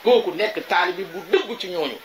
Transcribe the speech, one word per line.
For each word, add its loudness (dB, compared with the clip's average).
kooku 4
nekk -4
taalibi 0
bu -10
dëggu 2
ci -10
ñooñu. -4